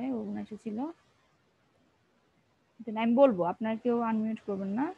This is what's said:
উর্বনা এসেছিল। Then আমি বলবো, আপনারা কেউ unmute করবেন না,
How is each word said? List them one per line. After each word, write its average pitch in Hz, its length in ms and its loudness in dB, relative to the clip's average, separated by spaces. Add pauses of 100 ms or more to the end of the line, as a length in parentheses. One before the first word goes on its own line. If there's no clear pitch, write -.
(120)
উর্বনা 208 300 -6
এসেছিল। 208 360 -10 (2000)
Then 220 180 -10
আমি 226 180 4
বলবো, 240 280 6
আপনারা 220 320 -2
কেউ 240 260 0
unmute 220 460 -2
করবেন 196 200 -4
না, 262 300 -2